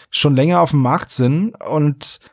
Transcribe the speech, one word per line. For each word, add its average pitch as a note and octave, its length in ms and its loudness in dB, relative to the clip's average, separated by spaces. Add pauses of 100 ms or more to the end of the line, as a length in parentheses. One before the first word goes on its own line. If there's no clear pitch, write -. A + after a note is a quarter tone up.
(100)
schon C#3+ 260 2
länger F3 240 2
auf E3 100 2
dem D3 100 2
Markt C3 300 0
sind D3+ 420 0 (120)
und D3 560 -4 (120)